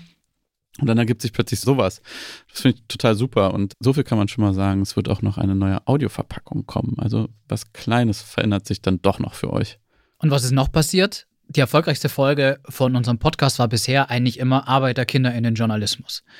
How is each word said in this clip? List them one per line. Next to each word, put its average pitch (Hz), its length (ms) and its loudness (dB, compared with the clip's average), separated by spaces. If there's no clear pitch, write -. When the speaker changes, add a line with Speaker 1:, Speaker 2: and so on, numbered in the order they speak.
Speaker 1:
Und 139 80 0
dann 113 100 4
ergibt 117 240 0
sich 110 120 -6
plötzlich - 260 -2
sowas. 123 420 0
Das - 100 -12
finde - 160 2
ich - 100 -20
total - 280 2
super. 101 380 0
Und 101 260 -2
so 135 140 2
viel 143 100 0
kann 117 140 -2
man 104 120 2
schon 107 140 -2
mal 101 100 4
sagen, 98 280 0
es - 140 -4
wird 101 140 -2
auch - 120 -2
noch 101 160 -2
eine 95 180 0
neue 95 300 0
Audioverpackung - 800 -4
kommen. - 320 -4
Also 110 300 -2
was - 260 -8
Kleines 117 480 0
verändert 104 460 -2
sich - 140 -4
dann 92 200 0
doch 95 180 2
noch - 140 -8
für - 180 -6
euch. - 280 -4
Speaker 2:
Und 156 140 2
was 139 140 2
ist 127 60 -2
noch 135 200 2
passiert? 180 560 0
Die 147 100 -2
erfolgreichste 147 500 2
Folge 139 500 2
von 127 260 0
unserem 120 240 2
Podcast 147 400 2
war 120 80 4
bisher 127 420 0
eigentlich 120 300 0
immer 131 280 2
Arbeiterkinder 131 680 0
in 117 100 -2
den 117 120 2
Journalismus. 110 680 -4